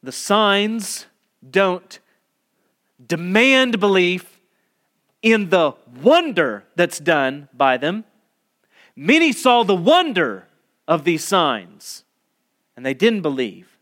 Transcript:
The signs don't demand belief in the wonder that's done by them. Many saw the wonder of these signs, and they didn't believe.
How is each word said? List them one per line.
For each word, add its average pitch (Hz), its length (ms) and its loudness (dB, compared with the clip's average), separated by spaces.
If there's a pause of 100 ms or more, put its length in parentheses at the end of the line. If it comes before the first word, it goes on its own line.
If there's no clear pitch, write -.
The 135 80 -14
signs 208 960 -2 (420)
don't 185 500 -2 (1040)
demand 226 720 0
belief 185 600 0 (800)
in 220 280 2
the 160 240 2 (140)
wonder 165 800 0 (100)
that's 175 240 -2
done 143 540 -2
by 131 240 2
them. 170 260 -6 (920)
Many 277 360 2
saw 240 320 2
the 196 120 2
wonder 180 720 0 (400)
of 156 180 -2
these 160 180 -2
signs, 123 800 -4 (720)
and 123 100 -12
they 135 80 -4
didn't 202 280 0
believe. 127 600 -6